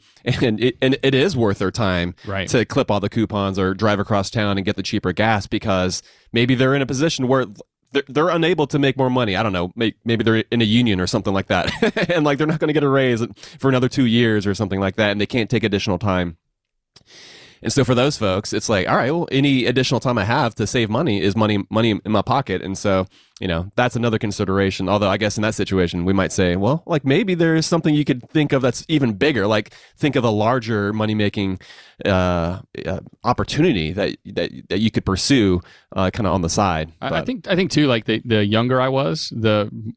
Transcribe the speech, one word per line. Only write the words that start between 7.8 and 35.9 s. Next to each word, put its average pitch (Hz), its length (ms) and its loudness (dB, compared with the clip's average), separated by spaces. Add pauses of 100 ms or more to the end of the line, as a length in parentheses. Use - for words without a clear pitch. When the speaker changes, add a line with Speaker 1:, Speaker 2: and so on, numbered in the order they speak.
Speaker 1:
they're, 139 160 0
they're 147 220 0
unable 165 360 2
to 147 120 -2
make 139 200 2
more 131 120 2
money. 123 260 0
I 104 60 0
don't 107 100 0
know. 90 240 -2
May-, 113 180 0 (100)
maybe 113 200 0
they're 110 260 2
in 120 120 0
a - 20 4
union 110 360 4
or 90 60 0
something 101 260 -2
like 95 140 -2
that. 92 240 0 (380)
<laughs> 175 60 0
And, 160 100 2
like, 143 140 2
they're 156 80 0
not 156 120 -2
gonna 156 160 -2
get 147 80 2
a 143 60 2
raise 131 340 2 (360)
for 135 100 0
another 127 220 2
two 135 160 0
years 110 400 2
or 101 80 0
something 95 260 -2
like 95 160 -2
that. 104 140 2
And 101 100 -2
they 101 60 2
can't 113 240 -2
take 113 140 2
additional 98 340 0
time. 90 380 -2 (1300)
And 113 100 -4
so 131 120 2
for 123 100 2
those 135 220 2
folks, 98 360 -2
it's - 160 -4
like, 101 200 2
"All 135 80 2
right, 156 140 0
well, 170 220 -2
any 135 320 2
additional 123 340 0
time 120 180 -2
I 98 80 0
have 117 320 0
to 107 100 -2
save 117 240 0
money 143 300 0
is 95 140 2
money, 107 240 2 (120)
money 110 340 2
in 107 80 -2
my 101 100 2
pocket." 120 400 -2
And 92 160 -8
so, 95 280 0 (340)
you 95 80 -4
know, 87 260 -2
that's 123 220 0
another 113 220 0
consideration. 98 720 -2
Although 101 200 2
I 98 80 2
guess 104 200 -2
in 107 60 -2
that 110 140 -2
situation, 90 480 0
we 95 80 2
might 92 180 0
say, 90 240 0
"Well, 113 320 0
like, 160 180 -2
maybe 180 300 2
there 165 220 2
is 160 100 0
something 160 300 2
you 147 80 2
could 127 260 -2
think 151 220 2
of 135 100 2
that's 123 240 -2
even 135 280 2
bigger. 107 340 0
Like, 107 240 0 (240)
think 147 180 0
of 131 80 2
a 117 80 2
larger 107 600 0
money-making, 107 680 -2 (460)
uh, 90 560 0 (260)
uh, 87 140 -6 (240)
opportunity 107 680 0
that, 92 240 -4 (100)
that, 87 240 -4 (180)
that 90 100 -2
you 110 140 2
could - 120 -2
pursue, 98 560 2 (360)